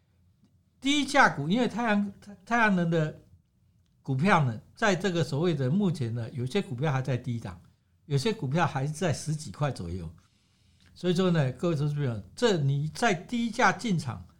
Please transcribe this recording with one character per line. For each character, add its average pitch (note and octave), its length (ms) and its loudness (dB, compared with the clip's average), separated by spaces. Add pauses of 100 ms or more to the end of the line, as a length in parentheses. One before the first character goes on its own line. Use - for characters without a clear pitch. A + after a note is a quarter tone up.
(800)
低 C#4+ 240 2
价 B3+ 260 6
股， D3+ 200 -6
因 A3 100 2
为 A#3 80 2
太 A3+ 200 -4
阳， G#3 260 0 (320)
太 A#3 120 0
阳 G#3+ 180 4
能 E3+ 140 2
的 D#3 320 0 (800)
股 C3+ 140 -4
票 E3 300 4
呢， A2+ 160 -4 (140)
在 G3+ 200 2
这 F3+ 160 -2
个 E3+ 120 2
所 C#3 160 -4
谓 F3 140 2
的 C3+ 160 0
目 F#3+ 220 2
前 A2+ 220 -4
呢， A#2 180 -6
有 B2+ 140 -4
些 G3 160 -2
股 D#3+ 140 -6
票 C#3+ 160 -2
还 C3 100 0
在 B2+ 160 -2
低 A#2+ 220 -6
档， F#2 200 -12 (460)
有 C#3+ 120 0
些 G#3+ 140 0
股 G#3 160 -4
票 D#3+ 180 2
还 C3+ 200 -2
是 D3+ 80 -4
在 F3 180 0
十 - 240 -4
几 B2 160 -10
块 C#3+ 200 -2
左 F2+ 180 -8
右。 E2+ 200 -8 (840)
所 F3 160 -4
以 F3+ 40 4
说 F#3 180 2
呢， C#3 220 2
各 F3 160 -2
位 E3+ 60 0
投 D3 120 0
资 D3 60 -2
朋 D3 100 -2
友， A2+ 180 -2 (140)
这 G#3+ 220 2
你 C#3+ 320 0
在 A3+ 240 0
低 A#3 360 -4
价 G#3+ 220 2
进 G3 260 -2
场， G#2 280 -6 (140)